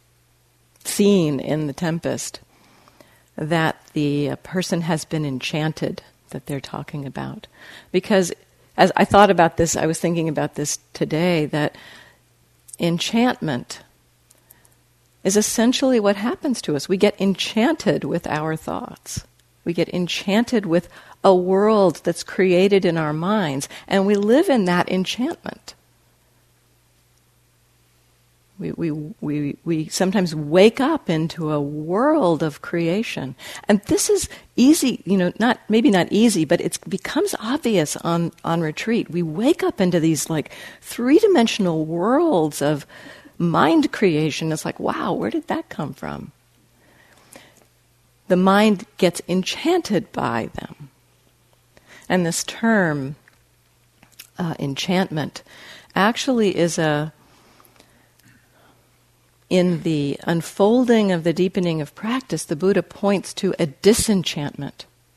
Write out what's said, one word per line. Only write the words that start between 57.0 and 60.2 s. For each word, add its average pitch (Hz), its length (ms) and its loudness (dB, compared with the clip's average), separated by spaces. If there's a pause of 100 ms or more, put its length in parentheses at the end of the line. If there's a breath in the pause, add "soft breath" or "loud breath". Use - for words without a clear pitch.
in 180 340 2
the 147 400 -2